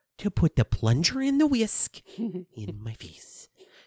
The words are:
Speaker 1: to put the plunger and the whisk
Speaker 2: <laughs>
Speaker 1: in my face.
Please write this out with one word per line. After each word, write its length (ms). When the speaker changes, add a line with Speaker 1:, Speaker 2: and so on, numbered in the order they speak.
Speaker 1:
to 140
put 240
the 100
plunger 560
and 180
the 60
whisk 640
Speaker 2:
<laughs> 80
Speaker 1:
in 640
my 120
face. 540